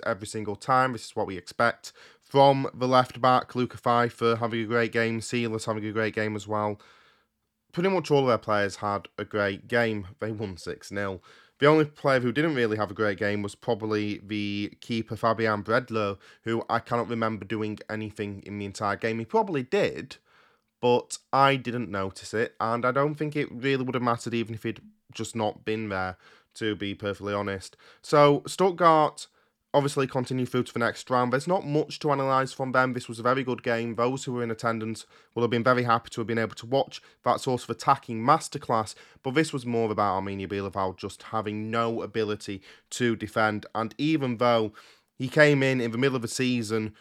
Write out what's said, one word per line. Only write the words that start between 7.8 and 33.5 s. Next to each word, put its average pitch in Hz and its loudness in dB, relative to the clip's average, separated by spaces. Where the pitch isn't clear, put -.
much 180 0
all 143 6
of 131 2
their 113 4
players 104 0
had 101 -4
a 101 -6
great 101 -2
game. 110 0
They 110 -6
won 104 -8
six - -12
nil. 98 -6
The 143 6
only 156 6
player 139 0
who 123 0
didn't 151 0
really 113 2
have 104 -2
a 95 -10
great 104 0
game 104 0
was 101 -6
probably 107 -2
the 104 -4
keeper, 113 -6
Fabian 110 0
Bredlow, 110 -2
who 113 -4
I 113 2
cannot 117 -2
remember 110 -4
doing 107 -6
anything 104 -8
in 101 -10
the 101 -6
entire 101 -2
game. 113 -2
He 113 -6
probably 190 0
did, 101 -2
but 123 2
I 135 6
didn't 120 -6
notice 95 -6
it, 110 -2
and 117 0
I 127 4
don't 143 0
think 151 -4
it 147 -2
really 131 -2
would 127 -4
have 123 0
mattered 117 -2
even 113 -2
if 110 -12
he'd 113 -6
just - -10
not 107 -2
been 110 -4
there, 92 -4
to 107 -2
be 101 -6
perfectly 101 -6
honest. 101 -6
So, 147 6
Stuttgart 170 4
obviously 139 2
continue 127 -2
through 123 0
to - -8
the - -6
next 113 -2
round. 123 2
There's 143 -2
not 185 0
much 147 -2
to 151 0
analyse 135 2
from 131 -6
them. 127 2
This 123 -8
was 113 -10
a 117 -10
very 131 2
good 120 -4